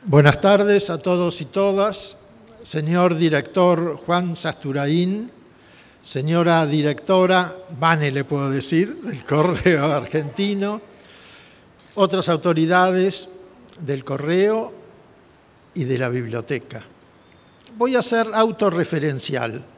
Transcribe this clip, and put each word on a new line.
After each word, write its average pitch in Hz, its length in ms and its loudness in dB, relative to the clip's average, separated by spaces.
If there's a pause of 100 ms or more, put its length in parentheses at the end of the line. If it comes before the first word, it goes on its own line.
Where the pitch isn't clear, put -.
Buenas 143 320 6
tardes 202 520 4
a 165 80 -6
todos 175 420 -2
y 147 40 -10
todas. 196 720 -2 (440)
Señor 170 540 0
director 165 880 2
Juan 175 300 -2
Sasturain, 165 960 -2 (720)
señora 165 640 0
directora, 180 880 2 (240)
Vane 156 320 2
le 135 120 -2
puedo 139 280 -2
decir, 160 500 0
del 139 220 -10
Correo 156 680 2
Argentino, 196 880 -2 (1160)
otras 185 340 0
autoridades 180 1000 0 (500)
del 143 260 -6
Correo 196 680 -2 (1000)
y 156 120 -4
de 127 120 -2
la 127 120 -2
biblioteca. 120 760 -6 (880)
Voy 247 200 -2
a 233 80 2
ser 226 280 0
autorreferencial 151 1300 -2 (120)